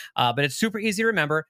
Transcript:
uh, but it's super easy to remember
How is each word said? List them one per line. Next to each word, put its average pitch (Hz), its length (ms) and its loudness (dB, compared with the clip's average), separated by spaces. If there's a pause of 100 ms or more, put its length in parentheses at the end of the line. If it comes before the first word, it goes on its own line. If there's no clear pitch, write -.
(140)
uh, 120 200 2
but 139 100 2
it's 139 100 -2
super 220 240 -2
easy 208 240 -2
to 226 60 2
remember 156 300 0 (120)